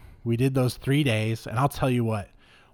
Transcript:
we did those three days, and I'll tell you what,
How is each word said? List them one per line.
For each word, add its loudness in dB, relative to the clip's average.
we 0
did 2
those 0
three 2
days, 0
and -4
I'll 2
tell -2
you 0
what, -4